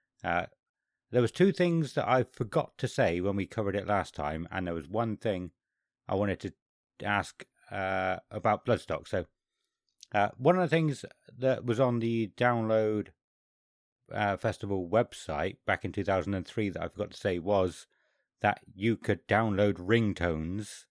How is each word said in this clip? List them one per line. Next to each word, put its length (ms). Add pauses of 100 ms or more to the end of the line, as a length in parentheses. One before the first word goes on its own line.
(240)
Uh, 220 (640)
there 100
was 100
two 200
things 420
that 140
I 160
forgot 540
to 100
say 340
when 140
we 120
covered 280
it 120
last 260
time, 380
and 160
there 80
was 120
one 300
thing 340 (560)
I 80
wanted 260
to 120 (500)
ask, 400 (280)
uh, 460 (120)
about 360
Bloodstock. 420
So, 180 (880)
uh, 240
one 200
of 40
the 140
things 300 (320)
that 280
was 140
on 200
the 380
Download, 680 (1040)
uh, 260
Festival 540
website 760
back 200
in 60
two 120
thousand 300
and 120
three 240
that 140
I 60
forgot 220
to 60
say 220
was 480 (540)
that 180 (160)
you 220
could 300
download 480
ringtones. 1160